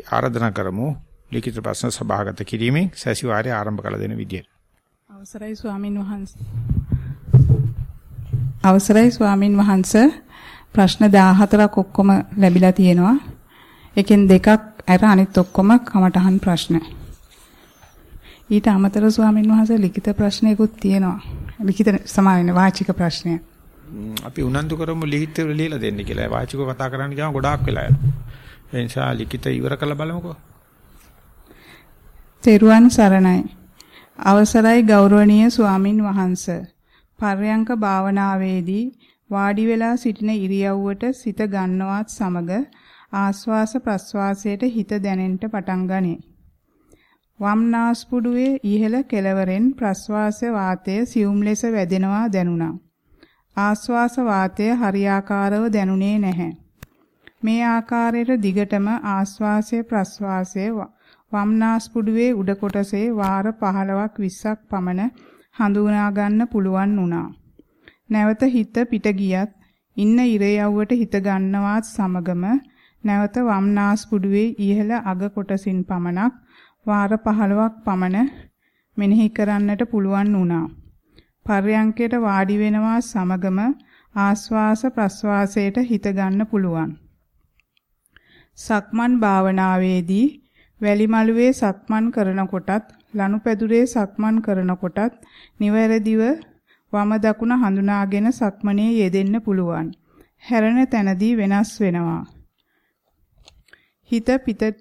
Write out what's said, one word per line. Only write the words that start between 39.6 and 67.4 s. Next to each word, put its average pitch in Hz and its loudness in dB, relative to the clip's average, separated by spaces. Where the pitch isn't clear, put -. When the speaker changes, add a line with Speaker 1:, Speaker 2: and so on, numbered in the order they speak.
Speaker 2:
වෙලා 226 0
සිටින 214 -4
ඉරියව්වට 196 -2
සිත 214 -8
ගන්නවත් 190 -4
සමග 175 -6
ආස්වාස 202 -2
ප්‍රස්වාසයට 202 -6
හිත 226 -4
දැනෙන්නට 190 -4
පටන් 190 -6
ගනී. 185 -2
වම් 208 0
නාස්පුඩුවේ 233 -2
ඉහළ 214 0
කෙළවරෙන් 190 -2
ප්‍රස්වාස 214 -4
වාතය 190 -4
සියුම් 202 0
ලෙස 208 -2
වැදෙනවා 196 0
දැනුණා. 170 -2
ආස්වාස 233 -2
වාතය 208 0
හරියාකාරව 196 -2
දැනුනේ 196 0
නැහැ. 180 -2
මේ 226 -2
ආකාරයට 233 -2
දිගටම 202 -2
ආස්වාසය 208 -2
ප්‍රස්වාසය 190 -6
ව-, 220 -8
වම් 208 -2
නාස්පුඩුවේ 226 0
උඩ 196 -2
කොටසේ 202 -4
වාර 196 -2
පහළොවක් 196 -4
විස්සක් 214 -6
පමණ 185 -4
හඳුනා 208 0
ගන්න 208 0
පුළුවන් 196 -2
වුණා. 175 -2